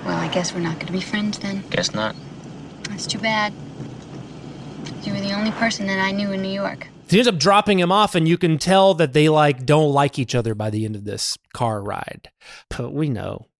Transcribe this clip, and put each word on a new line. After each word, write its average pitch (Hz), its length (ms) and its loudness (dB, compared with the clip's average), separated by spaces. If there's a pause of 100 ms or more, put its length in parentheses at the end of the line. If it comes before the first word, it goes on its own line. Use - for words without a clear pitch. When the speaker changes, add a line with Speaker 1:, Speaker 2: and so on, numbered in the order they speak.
Speaker 1:
Well, 175 140 -2
I 165 100 -4
guess 175 260 -2
we're 180 60 -4
not 165 180 -4
gonna 160 140 -8
be 185 80 -2
friends 208 380 -4
then. 196 320 -6
Speaker 2:
Guess - 240 -2
not. 107 200 -2 (760)
Speaker 1:
That's - 180 -10
too - 120 -6
bad. 214 340 -2 (1500)
You 202 120 -6
were 202 60 -4
the 196 120 -4
only 214 200 0
person 220 340 -2
that 190 120 0
I 190 140 0
knew 202 200 -2
in 190 100 -4
New 190 100 -4
York. 196 360 -6 (200)
Speaker 3:
He 180 100 6
ends 240 100 6
up 180 100 0
dropping 196 420 4
him 175 100 2
off, 202 240 4
and 160 140 4
you 170 80 6
can 160 220 2
tell 190 360 6
that 156 180 2
they, 151 160 6
like, 147 360 4
don't 147 280 4
like 139 260 2
each 127 160 -2
other 113 200 0
by 107 160 -2
the 110 140 -2
end 107 100 -4
of 101 100 -10
this 104 340 -6 (160)
car 110 280 0
ride. - 480 -8 (460)
But 120 160 -6
we 151 160 -2
know. 98 380 -6 (140)